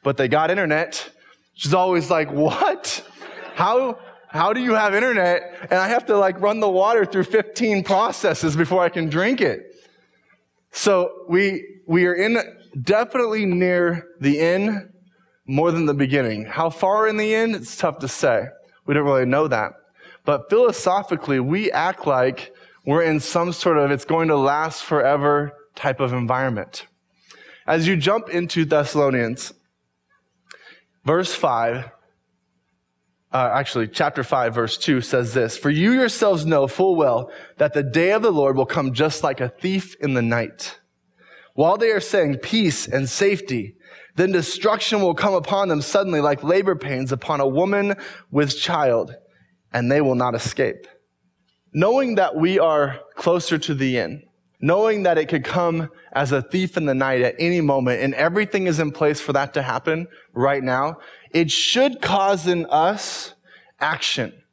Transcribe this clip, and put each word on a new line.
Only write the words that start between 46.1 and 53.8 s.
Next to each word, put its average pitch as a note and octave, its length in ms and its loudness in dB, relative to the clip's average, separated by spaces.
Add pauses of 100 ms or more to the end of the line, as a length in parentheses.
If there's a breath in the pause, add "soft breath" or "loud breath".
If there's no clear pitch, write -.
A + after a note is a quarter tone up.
like C#3+ 220 0
labor F#3 320 2
pains C3 360 -6
upon C#3+ 280 -4
a C#3 80 2
woman G3 480 0 (360 loud breath)
with C#3+ 280 0
child, B2 560 0 (560 soft breath)
and B2 200 0
they D3 100 4
will C3 140 2
not B2 200 0
escape." - 520 -4 (840)
Knowing A#3 420 2
that F#3 200 0
we F3 240 2
are D3 400 0 (160)
closer E3+ 420 0
to D#3 160 -4
the C3 240 -2